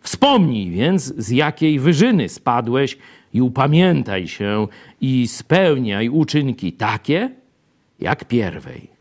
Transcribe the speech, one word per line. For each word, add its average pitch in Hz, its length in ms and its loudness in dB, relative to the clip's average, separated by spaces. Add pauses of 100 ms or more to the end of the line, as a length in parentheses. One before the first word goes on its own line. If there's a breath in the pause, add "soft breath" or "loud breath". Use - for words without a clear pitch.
Wspomnij 156 680 2
więc, 135 340 0
z 113 260 -10
jakiej 151 500 0
wyżyny 160 500 2
spadłeś 120 680 -2 (360 loud breath)
i 117 80 2
upamiętaj 131 840 2
się 104 400 -4 (340 loud breath)
i 131 260 0
spełniaj 127 840 0
uczynki 139 640 -2
takie, 143 560 -2 (720)
jak - 260 -4
pierwej. 90 600 -6 (140)